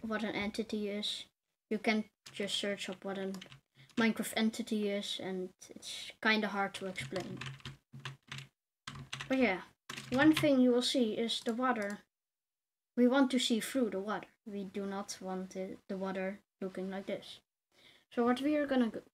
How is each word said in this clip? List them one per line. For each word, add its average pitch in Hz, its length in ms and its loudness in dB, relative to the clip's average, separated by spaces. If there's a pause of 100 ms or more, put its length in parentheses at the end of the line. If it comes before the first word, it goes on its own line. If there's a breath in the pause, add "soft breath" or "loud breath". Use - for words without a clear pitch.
what 220 200 -4
an 208 120 -4
entity 208 540 -4
is, 208 360 -6 (460)
you 214 80 -2
can 214 260 2 (300)
just 196 220 -4
search 202 340 -4
up 190 120 -10
what 196 140 -6
a 190 160 -4 (640 soft breath)
Minecraft 226 400 2
entity 220 540 0
is, 202 320 -4
and 185 280 -6 (200)
it's - 420 -14 (100)
kinda 214 260 2
hard 196 260 -2
to 190 120 -8
explain. 185 520 -6 (1900)
But 262 80 2
yeah, 196 200 4 (500)
one 294 240 8
thing 285 260 6
you 254 120 8
will 247 100 6
see 240 320 2
is 226 280 -2
the 233 120 -2
water. 226 460 -2 (1000)
We 247 100 8
want 262 220 6
to 254 80 2
see 233 220 2
through 247 280 0
the 190 100 -4
water. 196 280 -6 (180)
We 202 200 -8
do 196 200 -6
not 196 380 -6
want 185 320 -8
the, 190 240 -8 (100)
the 196 80 -6
water 190 440 -4 (200)
looking 190 300 -6
like 196 160 -8
this. - 340 -8 (720 soft breath)
So 240 120 2
what 247 160 4
we 302 140 4
are 294 100 2
gonna 254 220 4
go, - 120 -6 (140)